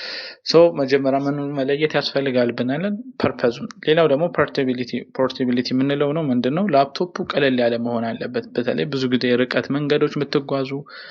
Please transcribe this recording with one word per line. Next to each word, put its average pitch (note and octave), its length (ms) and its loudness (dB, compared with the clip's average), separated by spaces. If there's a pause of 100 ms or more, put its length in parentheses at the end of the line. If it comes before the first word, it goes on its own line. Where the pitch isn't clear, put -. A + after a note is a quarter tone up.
(440)
ሶ E3 180 8 (100)
መጀመሪያ C#3 500 2
ምን C#3+ 300 -2
መለየት C#3+ 420 0
ያስፈልጋል C3+ 580 0
ብንለን D3 420 -2 (220)
ፐርፐዙን። - 520 0 (140)
ሌላው D#3+ 260 4
ደግሞ C#3+ 240 2
ፖርታቢሊቲ፣ B2+ 600 -2 (200)
ፖርታቢሊቲ B2+ 560 0
የምንለው C#3+ 440 0
ነው D#3+ 120 -2
ምንድን B2 300 0
ነው? F#3+ 140 0
ላፕቶፑ E3 600 0
ቀለል C3 300 2
ያለ A#2 200 2
መሆን A#2 280 -2
አለበት። A#2+ 440 -6
በተለይ B2+ 380 -2
ብዙ C3+ 200 -4
ጊዜ B2 280 0
ርቀት B2 340 0
መንገዶች D3 440 0
የምትጓዙ C#3 560 -2 (400)